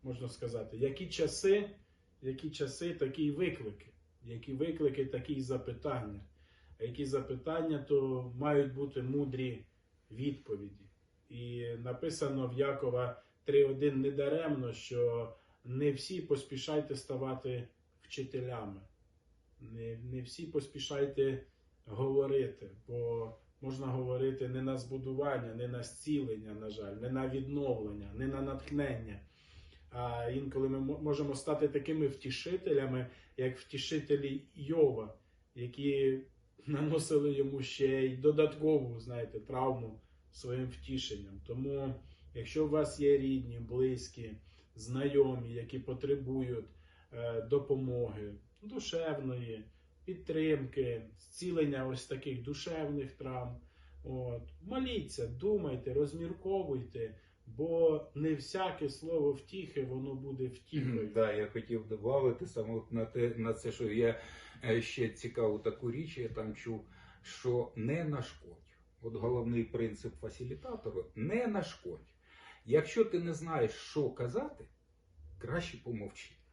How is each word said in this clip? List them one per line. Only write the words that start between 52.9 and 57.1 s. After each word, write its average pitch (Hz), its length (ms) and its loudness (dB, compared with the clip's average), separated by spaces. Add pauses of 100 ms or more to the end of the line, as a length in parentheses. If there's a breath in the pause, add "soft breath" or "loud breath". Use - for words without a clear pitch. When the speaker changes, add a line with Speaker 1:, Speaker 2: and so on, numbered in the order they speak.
Speaker 1:
травм, 123 440 -6 (480 soft breath)
от, 127 380 -4 (200)
моліться, 220 640 -2
думайте, 135 680 0
розмірковуйте, 147 1200 0 (320 soft breath)